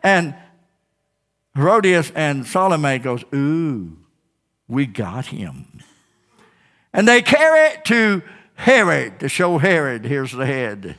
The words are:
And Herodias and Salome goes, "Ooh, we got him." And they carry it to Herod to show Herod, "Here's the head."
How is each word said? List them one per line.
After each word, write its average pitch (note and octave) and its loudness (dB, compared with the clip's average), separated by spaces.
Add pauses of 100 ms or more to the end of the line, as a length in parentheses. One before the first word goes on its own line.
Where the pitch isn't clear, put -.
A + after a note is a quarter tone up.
And F3 0 (1200)
Herodias F3+ 2
and C#3+ -4
Salome D3+ 0
goes, B2 -6 (100)
"Ooh, C#3 -4 (680)
we C3+ -2
got G#2+ -8
him." C#2+ -14 (1120)
And G#3+ 2
they A#3+ 6
carry D#4 4
it - -16
to G#3+ 2 (320)
Herod E3+ 2
to C#3+ -4
show F3 0
Herod, C#3+ 0
"Here's C3 -6
the B2+ -6
head." G#2+ -6